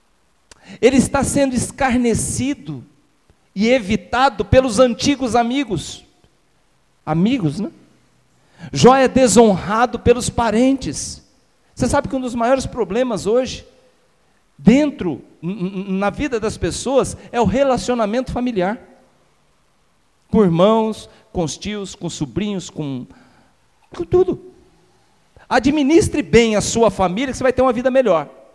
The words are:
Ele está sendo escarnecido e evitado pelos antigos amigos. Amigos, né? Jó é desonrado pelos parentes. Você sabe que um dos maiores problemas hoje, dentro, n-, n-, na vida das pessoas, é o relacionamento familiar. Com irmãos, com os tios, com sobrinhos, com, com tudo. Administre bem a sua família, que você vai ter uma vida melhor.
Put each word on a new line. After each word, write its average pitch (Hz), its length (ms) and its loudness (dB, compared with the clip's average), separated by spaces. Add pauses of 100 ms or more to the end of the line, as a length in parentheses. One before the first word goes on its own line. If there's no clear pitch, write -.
(800)
Ele 254 160 4
está 269 280 2
sendo 277 300 0
escarnecido 240 1300 -2 (680)
e 202 120 0
evitado 233 800 0
pelos 254 340 4
antigos 254 560 2
amigos. 240 680 -4 (1000)
Amigos, 170 560 -2
né? 247 120 -6 (1000)
Jó 202 240 6
é 262 120 4
desonrado 220 920 4
pelos 240 320 2
parentes. 233 960 -2 (480)
Você 254 140 -4
sabe 277 200 0
que 262 80 -6
um 262 60 -4
dos 247 140 -6
maiores 240 320 0
problemas 214 580 -4
hoje, 233 400 -2 (920)
dentro, 180 640 -2 (200)
n-, 175 120 -8
n-, 196 440 -8
na 202 140 -4
vida 254 280 -6
das 208 180 -6
pessoas, 196 600 -2 (140)
é 240 100 0
o 220 40 2
relacionamento 240 840 -2
familiar. 233 460 -4 (1500)
Com 214 140 4
irmãos, 208 680 2 (220)
com 180 120 -4
os 147 140 -8
tios, 196 380 -10
com 175 140 -10
sobrinhos, 180 600 -6
com, 135 360 -10 (880)
com 349 80 -8
tudo. - 480 0 (960)
Administre 294 760 2
bem 220 360 4
a 185 40 0
sua 226 300 2
família, 196 400 -2
que 240 60 -8
você 254 60 -6
vai 254 100 2
ter 247 80 0
uma 262 100 2
vida 254 180 -2
melhor. 202 380 2 (280)